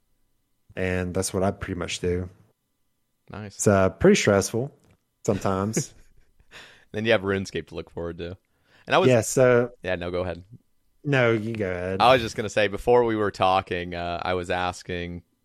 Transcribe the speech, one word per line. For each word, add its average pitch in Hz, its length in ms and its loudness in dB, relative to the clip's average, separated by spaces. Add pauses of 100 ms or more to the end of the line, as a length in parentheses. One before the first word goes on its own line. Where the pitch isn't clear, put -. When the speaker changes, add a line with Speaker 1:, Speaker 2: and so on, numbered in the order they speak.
(760)
Speaker 1:
And 92 380 -2
that's 95 220 -4
what 92 80 0
I 98 80 2
pretty 95 260 -8
much 85 220 -8
do. 90 280 -4 (1000)
Speaker 2:
Nice. 101 280 -16
Speaker 1:
It's, - 100 0
uh, 98 220 4
pretty 196 260 4
stressful 110 560 0 (520)
sometimes. 101 760 -2
Speaker 2:
<laughs> - 40 -20 (920)
Then 107 120 -4
you 113 60 2
have 104 100 4
RuneScape 98 460 -4
to 82 80 -18
look 82 160 -12
forward 85 260 -8
to. 87 200 -10 (500)
And 127 80 0
I - 20 6
was 175 120 4
Speaker 1:
Yeah, 120 120 6
so 123 500 4 (120)
Speaker 2:
Yeah, 90 120 -2
no, 87 140 -8
go 90 120 -4
ahead. 90 220 -8 (600)
Speaker 1:
No, 131 280 2
you 113 220 -2
go 104 160 -4
ahead. 92 320 -4
Speaker 2:
I 127 120 8
was 123 100 4
just 110 120 -6
gonna 107 140 -6
say, 104 200 2
before 120 340 2
we 113 120 0
were 104 160 0
talking, 92 640 0
uh, 85 300 -6
I 90 100 -2
was 90 160 -4
asking 90 720 -6 (240)